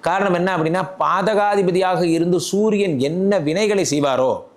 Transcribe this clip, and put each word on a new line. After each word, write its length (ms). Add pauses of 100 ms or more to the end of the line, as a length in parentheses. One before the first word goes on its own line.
காரணம் 260
என்ன 240
அப்படின்னா, 240 (220)
பாதகாதிபதியாக 960
இருந்து 380
சூரியன் 600
என்ன 400
வினைகளை 520
செய்வாரோ 400 (260)